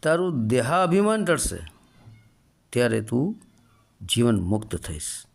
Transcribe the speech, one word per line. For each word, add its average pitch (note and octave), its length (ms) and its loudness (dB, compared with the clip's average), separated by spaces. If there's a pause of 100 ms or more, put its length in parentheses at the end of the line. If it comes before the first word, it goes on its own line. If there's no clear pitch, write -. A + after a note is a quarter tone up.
તારું D#3+ 440 0
દેહાભિમાન F3+ 760 2
ટળશે, D3+ 340 -2 (1120)
ત્યારે A#2 300 0
તું C3+ 360 -2 (680)
જીવન A2+ 340 2
મુક્ત G2+ 360 -2
થઈશ. - 480 -10 (100)